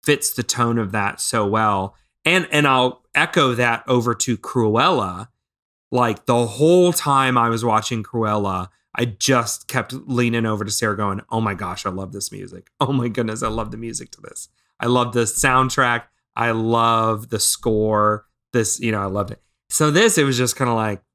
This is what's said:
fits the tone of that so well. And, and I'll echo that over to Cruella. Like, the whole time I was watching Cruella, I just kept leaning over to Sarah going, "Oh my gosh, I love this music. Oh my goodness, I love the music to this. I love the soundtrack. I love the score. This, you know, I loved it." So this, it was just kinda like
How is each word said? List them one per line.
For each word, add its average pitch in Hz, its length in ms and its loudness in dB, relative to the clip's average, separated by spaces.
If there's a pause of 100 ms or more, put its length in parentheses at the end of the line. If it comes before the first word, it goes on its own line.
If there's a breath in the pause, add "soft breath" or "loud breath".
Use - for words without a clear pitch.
fits 147 280 0
the 127 100 -4
tone 117 360 0
of 104 140 -2
that 101 280 -4
so 107 260 -2
well. 104 480 0 (300)
And, 175 260 2
and 147 160 2
I'll 127 380 2 (100)
echo 143 400 2
that 117 320 0
over 120 280 2
to 117 220 -2
Cruella. 110 920 0 (640)
Like, 120 340 0
the 120 200 2
whole 170 460 4
time 131 460 2
I 117 100 4
was 113 160 -2
watching 110 380 0
Cruella, 104 680 -2 (260)
I 120 80 0
just 117 640 -2
kept - 240 -4
leaning 120 540 -2
over 107 180 -2
to 104 60 -8
Sarah 104 260 -2
going, 101 240 -4 (100)
"Oh 113 100 -2
my 104 140 -2
gosh, 90 320 -8
I 98 40 -4
love 95 220 -10
this 98 200 -10
music. 92 380 -18 (100)
Oh 135 120 0
my 123 160 0
goodness, 113 340 -4
I 113 60 -4
love 110 220 -6
the 113 60 -12
music 113 360 -12
to - 80 -20
this. - 280 -18 (320)
I - 60 -4
love 120 260 0
the 120 80 2
soundtrack. 127 840 2 (300)
I 117 160 0
love 113 800 2
the 110 100 -4
score. 107 880 0 (260)
This, 113 280 0
you 113 120 0
know, 104 100 -2
I 98 40 -4
loved 98 240 -2
it." - 100 -14 (300)
So 151 200 2
this, 196 280 4
it 147 60 4
was 135 120 0
just 123 200 0
kinda 123 180 0
like 107 280 -2 (120)